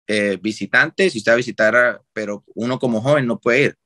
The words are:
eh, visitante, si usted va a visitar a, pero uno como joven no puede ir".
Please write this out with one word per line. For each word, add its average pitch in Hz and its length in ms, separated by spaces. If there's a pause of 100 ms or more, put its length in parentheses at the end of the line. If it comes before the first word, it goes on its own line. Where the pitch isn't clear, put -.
eh, 104 340
visitante, 127 720
si 123 80
usted 113 140
va - 20
a - 20
visitar 110 400
a, 123 240 (120)
pero 104 320 (100)
uno 123 240
como 113 240
joven 139 240
no 113 140
puede 123 220
ir". - 240